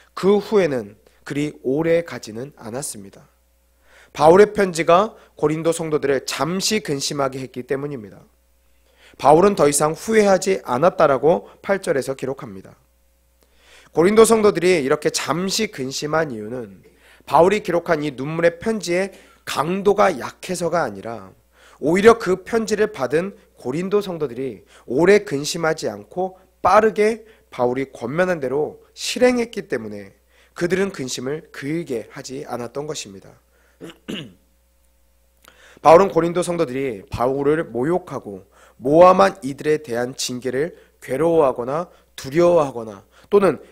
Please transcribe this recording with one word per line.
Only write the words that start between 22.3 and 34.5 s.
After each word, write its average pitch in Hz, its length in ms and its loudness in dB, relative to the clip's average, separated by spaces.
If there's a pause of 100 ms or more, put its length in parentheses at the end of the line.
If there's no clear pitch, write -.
편지를 214 480 -2
받은 156 460 -4 (200)
고린도 180 440 -4
성도들이 135 640 -8 (200)
오래 175 340 4
근심하지 156 680 -4
않고 180 480 -10 (240)
빠르게 214 640 2 (260)
바울이 127 440 -2
권면한 165 480 -4
대로 131 420 -4 (100)
실행했기 240 760 -2
때문에 104 440 -8 (400)
그들은 185 380 -2
근심을 131 640 -10
길게 143 580 -8
하지 139 360 -14
않았던 120 400 -10
것입니다. 104 420 -14 (500)
<clears throat> - 2000 -20